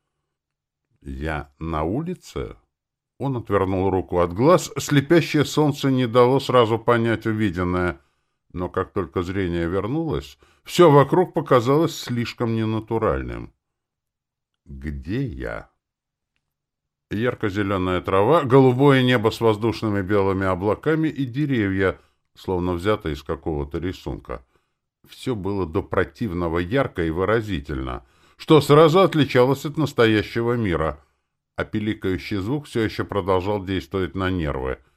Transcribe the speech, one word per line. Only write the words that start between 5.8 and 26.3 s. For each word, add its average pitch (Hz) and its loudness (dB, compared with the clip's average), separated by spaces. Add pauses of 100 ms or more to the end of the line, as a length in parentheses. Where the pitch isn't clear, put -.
не 127 0
дало 123 4
сразу 120 2
понять 113 0
увиденное, 90 -2 (540)
но 87 -6
как 95 -6
только 90 -4
зрение 87 -2
вернулось, 101 -4 (260)
все 175 6
вокруг 147 4
показалось 143 2
слишком 117 -4
ненатуральным. 107 -4 (1120)
"Где 71 -8
я?" 60 -10 (1400)
Ярко-зеленая 98 -2
трава, 107 2
голубое 131 6
небо 123 2
с - -6
воздушными 107 0
белыми 98 0
облаками 104 -2
и 139 -4
деревья, 110 0 (360)
словно 90 -2
взятые 90 -2
из 73 -14
какого-то 80 -6
рисунка. 67 -10 (640)
Все - -8
было 95 -4
до 82 -4
противного 87 -4